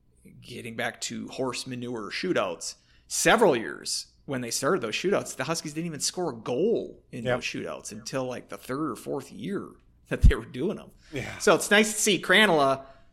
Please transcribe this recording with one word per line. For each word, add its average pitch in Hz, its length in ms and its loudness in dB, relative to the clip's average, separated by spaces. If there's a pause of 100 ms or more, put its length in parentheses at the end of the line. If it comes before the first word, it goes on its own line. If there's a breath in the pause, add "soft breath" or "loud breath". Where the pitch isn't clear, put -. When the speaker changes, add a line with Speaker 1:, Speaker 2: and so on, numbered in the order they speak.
(420)
Speaker 1:
getting 113 340 -14
back 120 260 -6
to 110 280 -8
horse 127 360 -6
manure 120 460 -8
shootouts, 117 640 -2 (320 soft breath)
several 180 480 4
years 71 520 -6 (180)
when 131 160 -4
they 120 100 -6
started 147 300 0
those 107 140 -4
shootouts, 170 400 -2
the 131 80 -6
Huskies 160 300 -4
didn't 165 140 -6
even 151 120 -8
score 175 320 -2
a 120 40 -10
goal 131 760 -2
in 123 140 -8
Speaker 2:
Yep. 123 120 2
Speaker 1:
those 120 80 -8
shootouts 85 460 -8
until, 127 340 -6
like, 120 240 -10
the - 80 -12
third 139 340 -6
or 104 40 -6
fourth 135 360 -8
year 135 380 -8 (400)
that 127 140 -2
they 147 120 10
were 113 100 -6
doing 135 340 -4
'em. - 120 -18 (200)
Speaker 2:
Yeah. 117 280 -8
Speaker 1:
So 190 160 6
it's - 140 -2
nice 220 240 6
to - 60 -4
see 202 220 2
Krannila 170 640 4 (280 loud breath)